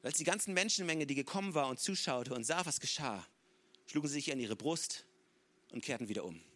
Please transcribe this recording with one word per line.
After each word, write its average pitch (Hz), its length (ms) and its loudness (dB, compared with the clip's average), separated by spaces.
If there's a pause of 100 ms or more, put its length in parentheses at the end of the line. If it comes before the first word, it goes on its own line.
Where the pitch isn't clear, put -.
Als 135 140 -2
die 165 80 2
ganzen 196 280 2
Menschenmenge, 180 540 2
die 139 80 0
gekommen 185 400 0
war 139 140 4
und 127 100 -2
zuschaute 131 560 0
und 120 80 -2
sah, 165 240 2
was 151 140 -2
geschah, 127 440 -2 (640)
schlugen 147 220 0
sie 139 60 -2
sich 147 180 0
an 131 80 0
ihre 110 160 0
Brust - 500 -2 (640)
und - 140 -6
kehrten 120 240 -2
wieder 98 160 -2
um. 82 180 -10 (140)